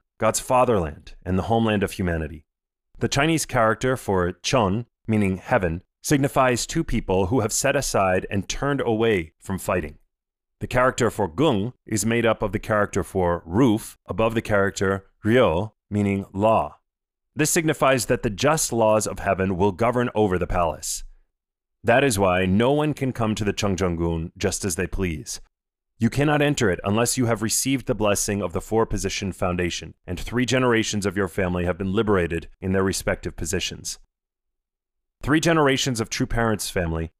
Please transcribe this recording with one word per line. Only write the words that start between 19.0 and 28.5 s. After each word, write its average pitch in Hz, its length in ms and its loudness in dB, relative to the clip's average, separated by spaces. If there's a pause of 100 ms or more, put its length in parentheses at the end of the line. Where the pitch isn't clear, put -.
of 95 140 -8
heaven 95 360 0
will 101 140 4
govern 120 420 0
over 101 260 2
the 85 100 -2
palace. 82 560 -2 (800)
That 117 180 4
is 127 160 2
why 92 280 2
no 110 260 4
one 147 220 0
can 131 180 -4
come 107 240 -2
to 107 80 -4
the 101 80 0
Chunjunggung 85 840 -2
just 95 280 -2
as 95 100 -4
they 90 140 -2
please. 87 520 -6 (600)
You 113 100 2
cannot 147 320 2
enter 143 260 2
it 85 140 0
unless 110 340 0
you 127 100 0
have 113 140 -2
received 123 460 -2
the 127 80 -2
blessing 101 480 0
of 87 100 -4